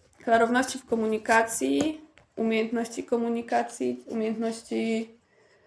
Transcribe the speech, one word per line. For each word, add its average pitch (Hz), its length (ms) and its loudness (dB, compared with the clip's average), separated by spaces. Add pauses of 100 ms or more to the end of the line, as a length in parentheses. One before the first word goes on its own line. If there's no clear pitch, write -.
(240)
klarowności 240 560 2
w - 60 -18
komunikacji, 226 1160 2 (340)
umiejętności 226 680 -2
komunikacji, 233 1040 -2
umiejętności 226 1080 -2 (520)